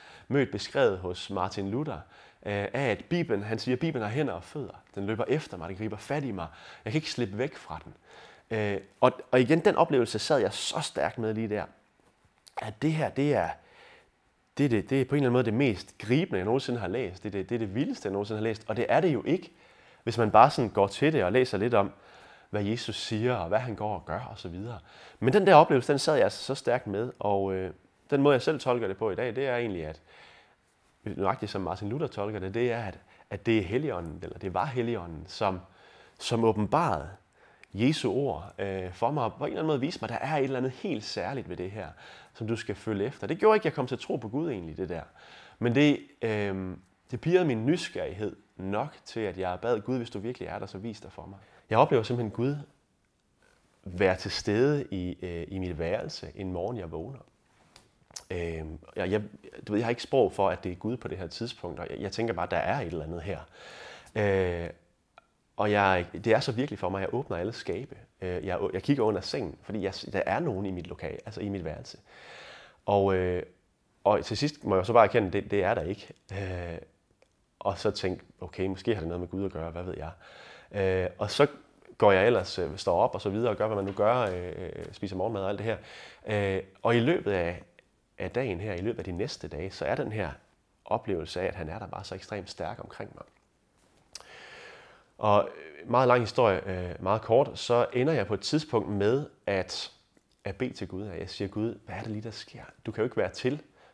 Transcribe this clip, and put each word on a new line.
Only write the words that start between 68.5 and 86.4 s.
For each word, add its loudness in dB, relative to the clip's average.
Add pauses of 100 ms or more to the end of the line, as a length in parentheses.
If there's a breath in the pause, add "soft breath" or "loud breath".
jeg -2
kigger 4
under 2
sengen, -6
fordi -6
jeg, -2 (180)
der 0
er 0
nogen -2
i -4
mit -8
lokale, -10
altså -10
i -4
mit -4
værelse. -10 (880 loud breath)
Og, 6
øh, 0 (640)
og 6
til -4
sidst -2
må 4
jeg 2
så 2
bare 10
erkende, 4
det, -2
det 2
er 2
der -2
ikke. -6 (240)
Øh, -6 (800)
og -2
så 2
tænke, -2 (160)
"Okay, -4
måske 0
har -2
det -4
noget -4
med -6
Gud -4
at -4
gøre, -6
hvad -8
ved -8
jeg." -10 (640 loud breath)
Øh, 0
og -2
så 6 (520)
går 10
jeg 6
ellers, 2
øh, -2
står 2
op 2
og -6
så -2
videre 0
og -2
gør, 0
hvad -2
man 0
nu -4
gør, 2
øh, -4
spiser -6
morgenmad -2
og -2
alt -4
det -6
her. 0 (500 loud breath)
Øh, 0 (200)